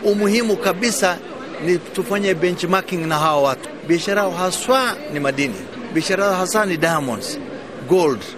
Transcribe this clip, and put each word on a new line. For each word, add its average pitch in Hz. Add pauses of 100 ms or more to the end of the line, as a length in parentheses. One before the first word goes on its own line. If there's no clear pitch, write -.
umuhimu 208
kabisa 190 (480)
ni 175
tufanye 202
benchmarking 175
na 160
hawa 151
watu. 135 (180)
Biashara 170
yao 190
haswa 185 (180)
ni 147
madini, 139 (380)
biashara 185
yao 196
hasa 185
ni 175
diamonds, 147 (500)
gold. 160 (180)